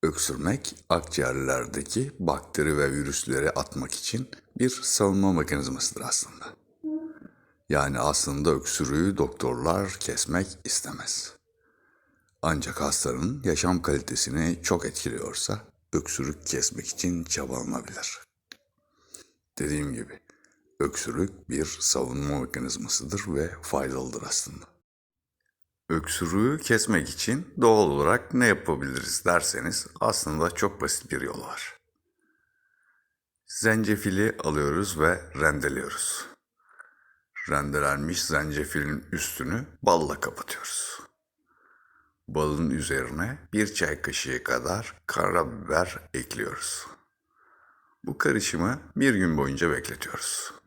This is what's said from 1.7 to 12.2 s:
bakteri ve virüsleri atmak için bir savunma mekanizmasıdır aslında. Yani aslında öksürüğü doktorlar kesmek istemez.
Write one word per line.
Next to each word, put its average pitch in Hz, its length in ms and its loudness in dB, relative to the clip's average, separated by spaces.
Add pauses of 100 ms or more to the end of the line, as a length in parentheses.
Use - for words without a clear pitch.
bakteri 76 600 0
ve 69 140 4
virüsleri 69 580 0
atmak - 440 -4
için - 360 -4 (280)
bir 127 120 4 (120)
savunma 98 500 4
mekanizmasıdır 71 680 0
aslında. - 440 -4 (1200)
Yani 69 300 2
aslında 71 520 2
öksürüğü 76 680 0
doktorlar 71 840 0
kesmek - 460 -2 (180)
istemez. - 680 -6 (1080)